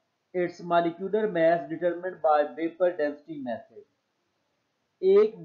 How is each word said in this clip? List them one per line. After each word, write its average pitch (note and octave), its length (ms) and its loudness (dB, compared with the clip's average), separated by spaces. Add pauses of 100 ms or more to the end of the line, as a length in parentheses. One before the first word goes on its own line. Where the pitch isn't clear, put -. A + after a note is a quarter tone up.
(440)
Its E3+ 180 -8 (100)
molecular F#3 520 0 (120)
mass E3 320 2
determined F3 540 -4
by D3+ 160 4 (220)
vapor E3 300 0 (120)
density D3 360 -6 (120)
method। G#2+ 340 -12 (1160)
एक G3+ 420 4